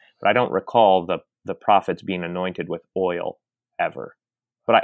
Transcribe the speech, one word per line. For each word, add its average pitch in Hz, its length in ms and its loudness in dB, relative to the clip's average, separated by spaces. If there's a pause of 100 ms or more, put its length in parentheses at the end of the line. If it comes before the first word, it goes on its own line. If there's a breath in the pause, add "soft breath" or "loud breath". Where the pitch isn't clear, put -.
(200 soft breath)
but 98 100 0
I 107 40 4
don't 123 180 0
recall 95 540 4
the, 87 140 -4 (260)
the 90 100 -6
prophets 98 480 0
being 90 200 -6
anointed 90 460 -6
with 85 120 -8 (140)
oil 87 440 -4 (400)
ever. 76 360 -6 (520)
But - 160 4